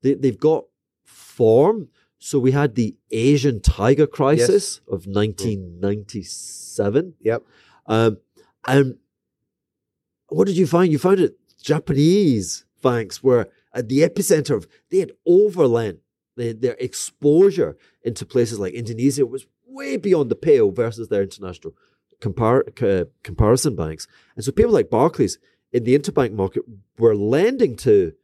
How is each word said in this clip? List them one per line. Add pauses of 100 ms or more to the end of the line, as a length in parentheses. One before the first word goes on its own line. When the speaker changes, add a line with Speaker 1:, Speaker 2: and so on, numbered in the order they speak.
Speaker 1:
they,
they've
got (400)
form. (300)
So
we
had
the (160)
Asian
tiger
crisis
Speaker 2:
Yes.
Speaker 1:
of
Speaker 2:
Mm.
Speaker 1:
nineteen
ninety-seven.
Speaker 2:
Yep. (420)
Speaker 1:
Um, (480)
and (1300)
what
did
you
find?
You
found
that (260)
Japanese (180)
banks
were (240)
at
the
epicenter
of, (220)
they
had (140)
overlent (360)
the,
their
exposure (260)
into
places
like
Indonesia
was (200)
way
beyond
the
pale
versus
their
international (460)
compar-,
c-, (120)
comparison
banks. (300)
And
so
people
like
Barclays (340)
in
the
interbank
market (360)
were
lending
to (120)